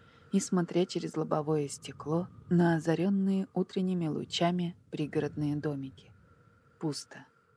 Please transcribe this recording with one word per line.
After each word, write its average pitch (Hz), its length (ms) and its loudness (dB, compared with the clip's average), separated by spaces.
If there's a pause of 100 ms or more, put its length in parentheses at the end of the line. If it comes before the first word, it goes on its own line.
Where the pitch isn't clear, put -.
(320)
и 196 80 4
смотря 175 460 2
через 165 320 -6
лобовое 156 520 0
стекло 160 580 -4 (220)
на 170 260 6
озаренные 190 800 2
утренними 185 520 0
лучами 170 680 0 (160)
пригородные 147 640 -2
домики. 143 560 -6 (680)
Пусто, - 480 -8 (320)